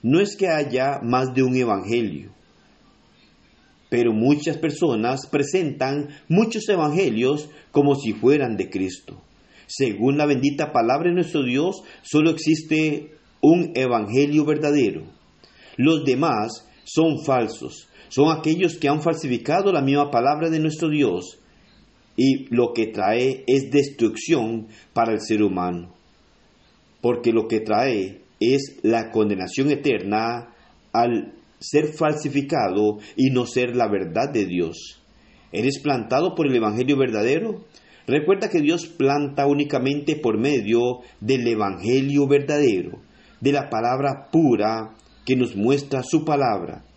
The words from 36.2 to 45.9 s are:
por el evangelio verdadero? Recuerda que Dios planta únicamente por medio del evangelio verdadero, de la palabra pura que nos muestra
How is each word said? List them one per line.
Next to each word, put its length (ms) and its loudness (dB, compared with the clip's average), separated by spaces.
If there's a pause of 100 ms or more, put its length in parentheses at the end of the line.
por 120 0
el 100 2
evangelio 400 0
verdadero? 680 0 (420)
Recuerda 440 0
que 100 2
Dios 260 0
planta 600 0
únicamente 720 0
por 220 0
medio 600 0 (200)
del 260 0
evangelio 800 0
verdadero, 720 2 (420)
de 120 2
la 180 -2
palabra 600 -2
pura 640 2 (300)
que 120 0
nos 180 -2
muestra 480 0